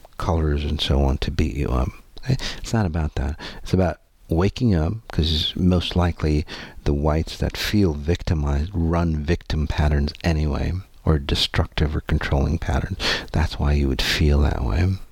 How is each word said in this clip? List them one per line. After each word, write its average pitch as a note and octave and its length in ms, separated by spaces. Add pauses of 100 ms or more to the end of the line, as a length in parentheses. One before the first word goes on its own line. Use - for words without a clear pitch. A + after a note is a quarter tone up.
(180)
colors D#2 460
and D2+ 160
so C#2+ 240
on C#2 160
to - 120
beat D#2 240
you C#2+ 140
up. B1+ 200 (340)
Okay? C3 140 (200)
It's - 160
not A2 120
about D#2+ 300
that. D2 220 (260)
It's - 100
about F2+ 260 (300)
waking G2+ 440
up, E2+ 200 (160)
'cause D#2+ 480
most F2+ 400
likely D#2 480 (400)
the D2 80
whites D2+ 440
that - 200
feel G2 360
victimized D2 800
run E2+ 440
victim D2+ 500
patterns D2 460 (100)
anyway, D2+ 480 (340)
or D#2+ 140
destructive - 760
or D2+ 60
controlling C#2+ 560
patterns. - 400 (340)
That's - 280
why D2 140
you C#2+ 140
would C2 140
feel D2 400
that G#1+ 220
way. F2 340 (140)